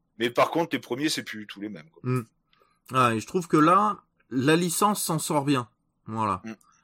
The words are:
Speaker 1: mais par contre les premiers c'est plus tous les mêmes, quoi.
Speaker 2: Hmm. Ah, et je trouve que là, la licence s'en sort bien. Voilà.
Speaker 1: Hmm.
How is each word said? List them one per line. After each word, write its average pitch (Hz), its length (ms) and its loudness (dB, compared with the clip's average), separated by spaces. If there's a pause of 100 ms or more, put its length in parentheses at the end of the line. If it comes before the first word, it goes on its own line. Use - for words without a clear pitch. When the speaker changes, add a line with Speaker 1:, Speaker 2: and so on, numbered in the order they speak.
(200)
Speaker 1:
mais 120 100 0
par 123 220 2
contre 160 240 -2
les 131 60 -6
premiers 135 260 -4
c'est 143 160 -4
plus 107 240 -14
tous - 140 -16
les 107 80 -10
mêmes, 82 220 -16
quoi. - 120 -20
Speaker 2:
Hmm. 127 220 -2 (680)
Ah, 123 220 4
et 107 60 -2
je - 40 -14
trouve 180 220 -4
que - 100 2
là, 185 420 4 (300)
la 131 280 2
licence 180 440 0
s'en 165 160 -2
sort 151 280 -2
bien. 135 240 0 (380)
Voilà. 107 360 -2
Speaker 1:
Hmm. 110 100 -12 (300)